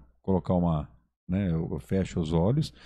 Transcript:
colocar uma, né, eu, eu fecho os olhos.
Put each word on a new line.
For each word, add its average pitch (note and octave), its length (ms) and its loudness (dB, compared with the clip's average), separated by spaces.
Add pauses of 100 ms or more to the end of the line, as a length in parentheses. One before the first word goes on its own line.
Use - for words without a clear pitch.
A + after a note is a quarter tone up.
(220)
colocar F#2+ 320 0
uma, E2+ 340 0 (380)
né, F#2+ 240 0
eu, E2 220 -2
eu D#2 80 -6
fecho F#2 400 -2
os D#2 140 -2
olhos. A#2 380 2 (140)